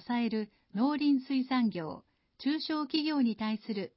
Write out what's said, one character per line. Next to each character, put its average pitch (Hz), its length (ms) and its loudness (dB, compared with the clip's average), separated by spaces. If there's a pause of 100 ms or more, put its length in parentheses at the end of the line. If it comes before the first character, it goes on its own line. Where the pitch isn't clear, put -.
(120)
え 240 160 0
る 214 220 -4 (240)
農 277 220 2
林 285 300 2
水 262 180 0
産 254 260 2
業、 160 320 -6 (360)
中 294 200 0
小 302 280 -2
企 302 180 0
業 302 160 2
に 233 160 4
対 214 220 -2
す - 160 -8
る 196 220 -6